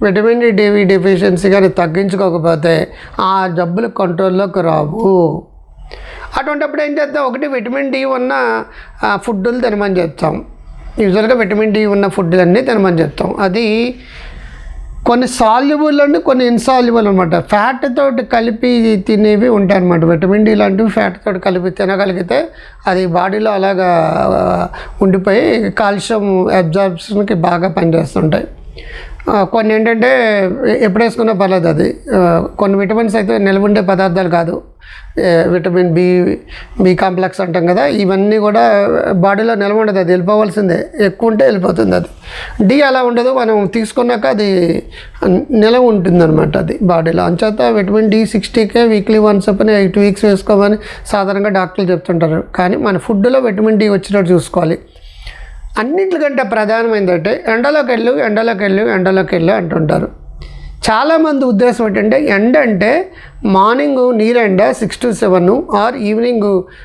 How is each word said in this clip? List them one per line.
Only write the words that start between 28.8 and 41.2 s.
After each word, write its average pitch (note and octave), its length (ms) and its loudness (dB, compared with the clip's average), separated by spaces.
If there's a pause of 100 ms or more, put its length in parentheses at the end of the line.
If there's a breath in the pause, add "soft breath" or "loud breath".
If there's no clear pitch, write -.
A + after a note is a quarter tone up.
ఆ, G3+ 140 0
కొన్ని G#3+ 320 0
ఏంటంటే A3+ 720 2
ఎ-, A#3 400 -2
ఎప్పుడు G#3 180 2
వేసుకున్నా A3+ 300 0
పర్లేదు F#3 340 0
అది. D#3+ 320 0 (160)
ఆ, F3 320 2 (120)
కొన్ని G3 180 2
విటమిన్స్ G#3+ 380 0
అయితే A3 220 0
నిల్వ G3 260 2
ఉండే G3+ 180 2
పదార్థాలు F#3 480 0
కాదు. E3+ 320 -2 (580 loud breath)
ఏ, E3+ 280 2
విటమిన్ F3 420 0
బి, F3+ 500 2 (420 loud breath)
బి F#3 140 4
కాంప్లెక్స్ F#3 460 -2
అంటాం E3+ 240 -2
కదా, F#3 200 2
ఇవన్నీ G#3 520 2
కూడా G#3 500 2 (240)
బాడీలో G3+ 440 2
నిల్వ G3+ 220 0
ఉండదు, G#3+ 220 0
అది F3 120 0
వెళ్ళిపోవాల్సిందే. G3 760 0 (120)
ఎక్కువ G#3 300 0